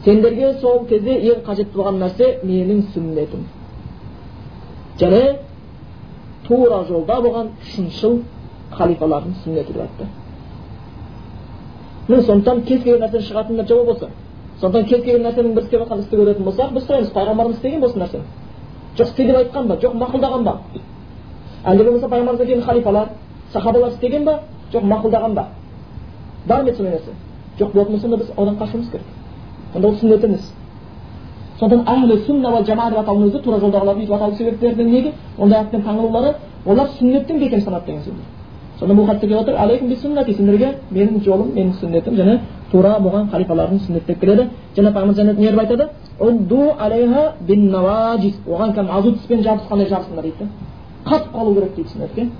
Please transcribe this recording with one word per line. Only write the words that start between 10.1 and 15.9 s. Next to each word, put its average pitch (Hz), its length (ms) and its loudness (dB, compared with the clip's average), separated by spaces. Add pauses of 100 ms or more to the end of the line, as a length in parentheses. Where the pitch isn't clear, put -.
Міне 240 140 6
сондықтан 220 400 4
кез 254 200 0
келген 240 220 4
нәрсенің 214 240 -2
шығатын 220 320 -4
нәрсе 233 140 0
ол 240 100 4
болса. 226 240 -2 (520)
Сондықтан 202 280 0
кез 240 160 2
келген 240 180 2
нәрсенің 233 320 0
бір - 80 2
істеп 233 180 0
жатқан 233 200 -6